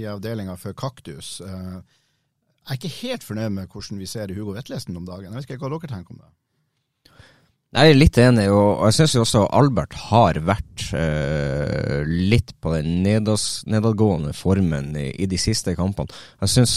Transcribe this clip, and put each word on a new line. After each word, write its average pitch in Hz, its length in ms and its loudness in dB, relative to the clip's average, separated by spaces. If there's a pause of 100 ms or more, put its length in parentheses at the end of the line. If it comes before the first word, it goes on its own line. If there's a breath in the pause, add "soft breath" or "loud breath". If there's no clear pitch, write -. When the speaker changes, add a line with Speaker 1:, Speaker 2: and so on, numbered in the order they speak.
Speaker 1:
i - 80 -8
avdelingen 101 480 -8
for 98 160 -10
kaktus, - 720 -12
eh, 92 320 -12 (840)
jeg - 140 -10
er - 20 -4
ikke 151 240 -10
helt 247 220 -8
fornøyd 107 280 -6
med 95 160 -8
hvordan 101 320 -14
vi 95 60 -12
ser 101 280 -10
Hugo 101 200 -8
Vetlesen 120 440 -10
om 85 80 -12
dagen. 92 200 -14
Jeg 92 80 -16
vet 131 160 -12
ikke 131 140 -12
hva 135 100 -8
dere 160 160 -12
tenker 92 240 -14
om 113 80 -20
det. - 100 -20 (1400 soft breath)
Speaker 2:
Jeg 147 200 8
er - 20 6
litt 151 240 6
enig, 117 320 6
og, 101 300 4
og 101 80 4
jeg 110 80 2
synes 160 180 4
jo 120 80 4
også 113 180 2 (140)
Albert 120 380 2 (160)
har 104 320 6
vært, 95 400 -4 (100)
eh, 71 1120 -2
litt 92 560 0
på 82 140 -4
den 80 320 0
nedas-, 107 580 0
nedadgående 104 720 2
formen 82 540 0 (100)
i, 69 60 -4 (180)
i 98 80 0
de 87 80 -2
siste - 380 -2
kampene. 90 340 -4 (300 loud breath)
Jeg 98 100 0
synes 123 260 4